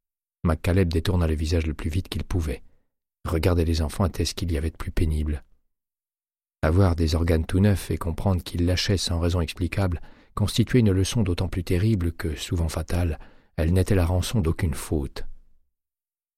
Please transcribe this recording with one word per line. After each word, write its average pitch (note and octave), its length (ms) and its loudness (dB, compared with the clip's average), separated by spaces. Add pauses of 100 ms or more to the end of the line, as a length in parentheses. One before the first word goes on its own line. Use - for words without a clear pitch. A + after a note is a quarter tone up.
(440)
McCaleb F2 500 2
détourna E2+ 340 2
le D#2 80 0
visage D#2+ 300 0
le D#2 80 -2
plus - 160 -6
vite F2 180 -2
qu'il D#2 160 -6
pouvait. - 400 -4 (640)
Regarder E2+ 380 2
les D#2+ 160 0
enfants D2+ 240 0
était E2 200 -2
ce - 100 -4
qu'il F2 160 -4
y D#2 60 0
avait D#2+ 120 -2
de - 80 -8
plus - 140 -8
pénible. D#2 520 0 (1160)
Avoir E2+ 340 4
des E2 200 2
organes E2 300 2
tout F#2+ 140 0
neufs G2+ 320 2
et E2 60 -2
comprendre E2+ 460 -2
qu'ils F2 220 -2
lâchaient F2+ 320 2
sans E2+ 220 -2
raison F2 220 0
explicable F2 600 -2 (340)
constituait A2+ 440 2
une G#2+ 120 6
leçon F#2+ 320 2
d'autant F2+ 260 -2
plus F2 140 -4
terrible F#2 480 0
que, E2 240 -6
souvent E2 340 -2
fatale, E2+ 500 -2 (380)
elle E2 160 2
n'était F#2 220 2
la F2 100 4
rançon F2+ 340 0
d'aucune E2 360 0
faute. - 500 -4 (1120)